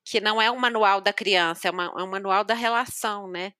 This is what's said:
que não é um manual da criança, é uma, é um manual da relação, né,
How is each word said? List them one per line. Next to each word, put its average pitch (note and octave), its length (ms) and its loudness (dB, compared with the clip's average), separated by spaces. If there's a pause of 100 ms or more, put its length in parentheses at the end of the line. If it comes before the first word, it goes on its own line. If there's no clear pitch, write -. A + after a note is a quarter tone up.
que - 160 -2
não G#3+ 220 2
é A3 100 4
um B3 60 -4
manual A3 440 4
da G3+ 120 2
criança, F3+ 540 0
é F3 40 0
uma, F3+ 140 -2
é - 180 -6
um F#3+ 60 -6
manual G3 340 0
da G#3 100 0
relação, A#3 760 -4
né, F3+ 300 -8